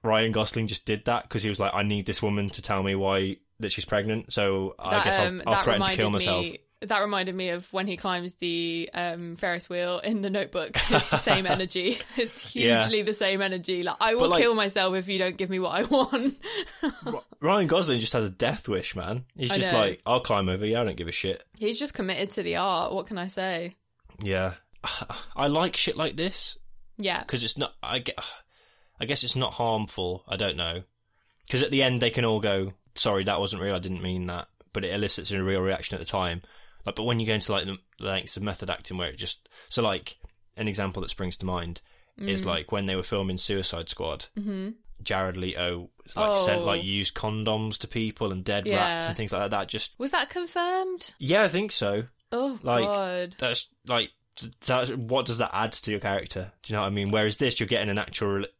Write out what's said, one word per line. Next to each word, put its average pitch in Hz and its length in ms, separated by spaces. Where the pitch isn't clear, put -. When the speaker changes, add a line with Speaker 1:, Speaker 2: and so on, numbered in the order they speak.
Speaker 1:
Ryan 113 280
Gosling 107 360
just - 180
did 104 200
that 120 240
'cause 107 120
he 107 80
was 101 100
like, 98 140
"I 101 100
need 101 220
this - 160
woman 101 300
to - 100
tell 98 220
me 98 120
why, 95 420
that 104 100
she's - 140
pregnant, 110 480
so 95 440
I - 140
Speaker 2:
That, 208 140
Speaker 1:
guess 190 120
I'll, 180 100
Speaker 2:
um, 185 200
Speaker 1:
I'll 214 60
Speaker 2:
that 196 100
Speaker 1:
threaten 117 200
to 190 120
kill 107 120
Speaker 2:
reminded 98 200
Speaker 1:
myself." 90 160
Speaker 2:
me, - 160
that 208 200
reminded 190 340
me 185 140
of 175 220
when 190 140
he 185 100
climbs 180 440
the, 170 560
um, 170 400
Ferris 175 340
wheel 175 300
in 214 220
The 196 100
Notebook. 190 400
It's 160 220
the 151 80
same 190 260
Speaker 1:
<laughs> 156 100
Speaker 2:
energy. 190 440
It's - 380
Speaker 1:
Yeah. 233 260
Speaker 2:
hugely 220 220
the 214 100
same 196 300
energy. 185 400
Like, - 180
"I 226 140
will 247 60
Speaker 1:
But, 208 100
like, 170 100
Speaker 2:
kill 233 140
myself 196 400
if 185 120
you 190 120
don't 185 180
give 185 140
me 185 80
what 180 140
I 190 100
want." 269 520
<laughs> - 320
Speaker 1:
R-, - 180
Ryan 180 280
Gosling 160 320
just 113 140
has 113 140
a 95 40
death 110 360
wish, 95 280
man. 98 300
He's 131 140
Speaker 2:
I - 60
Speaker 1:
just 175 140
Speaker 2:
know. 117 60
Speaker 1:
like, 98 300
"I'll 123 140
climb 101 280
over, 95 160
yeah, 113 160
I - 20
don't 98 140
give 85 100
a 82 40
shit." - 320
Speaker 2:
He's 226 180
just 285 160
committed 190 380
to 196 100
the 170 140
art. 175 380
What 190 120
can 202 140
I 180 80
say? 185 480
Speaker 1:
Yeah. 92 320
<sighs> - 520
I 143 120
like 160 300
shit - 200
like 151 180
this. - 420
Speaker 2:
Yeah. 190 260
Speaker 1:
'Cause 120 200
it's 110 140
not, - 260
I 131 160
gue-, - 140
I 127 60
guess 131 180
it's 120 120
not 127 180
harmful. 107 760
I 98 100
don't 98 200
know. 87 260
'Cause 131 140
at - 80
the 135 120
end 123 180
they 120 100
can 120 140
all 110 140
go, 98 340
"Sorry, 98 300
that 98 140
wasn't 98 220
real. 98 140
I 90 40
didn't 92 240
mean 92 240
that." 87 200
But 95 120
it 90 80
elicits 104 380
a 98 120
real 95 180
reaction 95 340
at 82 40
the - 100
time. 87 320
Like, 101 100
but 107 80
when 117 160
you 110 80
go 110 60
into, 107 180
like, 95 140
the 95 120
lengths 95 380
of 101 60
method 95 260
acting 90 280
where 196 120
it - 80
just, - 300
so, 120 140
like, 98 340
an 107 100
example 98 360
that - 60
springs 90 280
to 95 80
mind 85 340
is, 196 260
Speaker 2:
Mm. - 40
Speaker 1:
like, 82 240
when 101 160
they 95 80
were 92 80
filming 95 340
Suicide 90 520
Squad, - 360
Speaker 2:
Mm-hmm. 202 360
Speaker 1:
Jared 92 340
Leto, 87 520
like, 208 220
sent, 170 240
Speaker 2:
Oh. 170 40
Speaker 1:
like, 101 180
used 98 300
condoms 107 640
to - 80
people 110 440
and 92 120
dead 104 240
rats 175 360
Speaker 2:
Yeah. 165 60
Speaker 1:
and 170 80
things 104 140
like 98 120
that. 101 80
That 101 160
just - 320
Speaker 2:
Was 269 120
that 294 200
confirmed? 359 880
Speaker 1:
Yeah, 175 240
I 180 60
think 196 220
so. 104 340
Speaker 2:
Oh, 247 320
Speaker 1:
Like, 240 220
Speaker 2:
God. 180 520
Speaker 1:
that's, 120 300
like, 117 220
that's, 127 240
what 123 380
does 117 120
that 113 140
add 110 200
to - 180
your 101 80
character? 98 520
Do - 100
you 104 40
know 107 40
what 98 60
I 98 40
mean? 101 200
Whereas 107 260
this, 127 220
you're 107 80
getting 107 220
an 101 100
actual 101 460